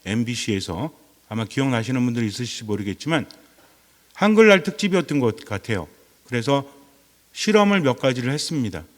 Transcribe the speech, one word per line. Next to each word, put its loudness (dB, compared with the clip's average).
엠비씨에서 -4
아마 -4
기억나시는 -2
분들 -2
있으실지 -6
모르겠지만 -4
한글날 6
특집이었던 0
것 -2
같아요. -4
그래서 -2
실험을 4
몇 0
가지를 0
했습니다. -4